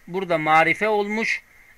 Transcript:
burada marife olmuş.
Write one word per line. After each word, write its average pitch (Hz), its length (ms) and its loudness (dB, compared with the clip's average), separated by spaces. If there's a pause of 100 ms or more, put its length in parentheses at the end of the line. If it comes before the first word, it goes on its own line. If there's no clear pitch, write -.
burada 175 300 -4
marife 160 500 2
olmuş. 214 540 -4 (360)